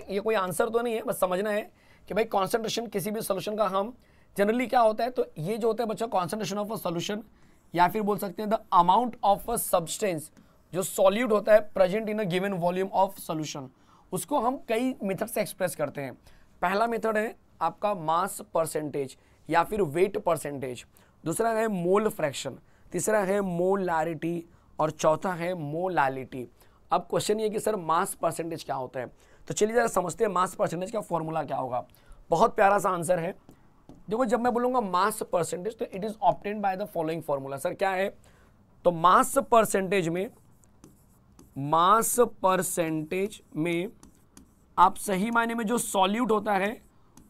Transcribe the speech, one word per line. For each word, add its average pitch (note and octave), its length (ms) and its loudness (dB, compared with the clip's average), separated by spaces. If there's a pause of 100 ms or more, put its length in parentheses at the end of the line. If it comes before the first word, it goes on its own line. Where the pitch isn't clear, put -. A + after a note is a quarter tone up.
ये G3 100 -4
कोई A3 160 0
आंसर F#3+ 340 0
तो A#3 120 0
नहीं A#3 120 -2
है, A3 100 -4
बस G3+ 160 -4
समझना F#3+ 300 0
है G#3 120 -2 (460)
कि F#3 60 -8
भाई G#3+ 120 2
कॉन्सेंट्रेशन A3 640 -2
किसी G3+ 240 -4
भी G#3 100 -4
सॉल्यूशन G3+ 360 -4
का G#3+ 100 2
हम G3 260 -2 (440)
generally A3 320 2
क्या B3+ 100 2
होता A3 240 4
है, B3 60 -2
तो B3 160 -2 (120)
ये F3+ 200 -4
जो A3+ 100 -2
होता A3 160 0
है A3 60 -2
बच्चा A3 160 -4 (100)
concentration G3+ 500 -2
of G#3 60 -8
a G#3 140 -6
solution, F3 380 -4 (500)
या F3 140 6
फिर G#3+ 140 -2
बोल G3+ 160 0
सकते G3+ 260 -6
हैं G#3+ 60 -4
the A3+ 120 0 (200)
amount G#3+ 380 2 (120)
of A3 240 -2
a F#3 100 -2
substance F3 680 -2 (420)
जो F3+ 100 -2
सॉल्यूट G#3 480 2
होता G#3+ 220 4
है A3 200 6
present G3+ 420 2
in G#3+ 100 -2
a E3+ 80 -2
given F#3+ 280 -2
volume F#3 420 -2
of G3 240 -2
solution, D3+ 420 -8 (420)
उसको C4 280 -2
हम C4 300 -2
कई B3 340 0
मेथड F#3+ 240 -4
से A3+ 140 -4
एक्सप्रेस F3+ 340 -4
करते D3 260 -6
हैं। B2+ 160 -10 (440)
पहला G3 260 2
मेथड A3 300 -2
है A3 180 -4 (260)
आपका F#3 320 -2
मास E3+ 480 -2 (120)
परसेंटेज D3+ 640 -4 (320)
या E3 140 4
फिर G#3 180 -2
वेट F3 360 2
परसेंटेज, C#3+ 680 -4 (380)
दूसरा F#3+ 260 0
है A3+ 180 0
मोल G3 420 2
फ्रैक्शन, C#3+ 480 -4 (340)
तीसरा G#3+ 280 2
है G3 220 2
मोलारिटी, E3+ 1000 0 (360)
और D#3 120 0
चौथा D#3 420 2
है E3+ 200 -4
मोलालिटी। C#3+ 920 -2 (440)
अब F3 180 2
क्वेश्चन G#3+ 300 0
ये A3 100 0
कि G#3+ 100 -4
सर - 160 0
मास E3+ 460 0
परसेंटेज E3 420 -4
क्या C3+ 120 -6
होता C3 240 -8
है, A#2+ 60 -6 (420)
तो D#3+ 60 -6
चलिए G#3+ 220 2
जरा A#3 120 4
समझते F#3 360 -2
हैं G#3 80 2
मास F3+ 240 0
परसेंटेज F3+ 360 -2
का G#3+ 100 -4
फॉर्मूला D#3+ 420 -4
क्या C3+ 140 -6
होगा। B2 280 -4 (440)
बहुत G3 260 4
प्यारा G3+ 240 6
सा F#3+ 100 0
आंसर F3 300 0
है। E3+ 120 -4 (800)
देखो A#3 160 0
जब A3+ 160 2
मैं A#3+ 120 2
बोलूँगा B3 280 0
मास G3 400 0 (120)
परसेंटेज F3+ 460 -2
तो - 60 -6 (120)
it F#3 80 -6
is G#3+ 120 -8 (140)
obtained G#3 320 -4
by F#3+ 160 0
the G3+ 160 -6
following E3 340 -4
formula। C3+ 300 -4
सर F3+ 140 -4
क्या G3 160 -2
है, F#3+ 200 -2 (760)
तो F3 60 8
मास F3+ 460 6 (140)
परसेंटेज G3 580 4
में, F#3 200 -2 (1300)
मास E3+ 580 4 (260)
परसेंटेज F3+ 1000 0 (140)
में E3+ 320 -2 (920)
आप F#3+ 200 6
सही G#3 340 -2
मायने A#3 240 0
में A3+ 100 -2
जो A#3 120 2
सॉल्यूट G#3+ 540 2
होता G#3 220 2
है G3 280 -2 (480)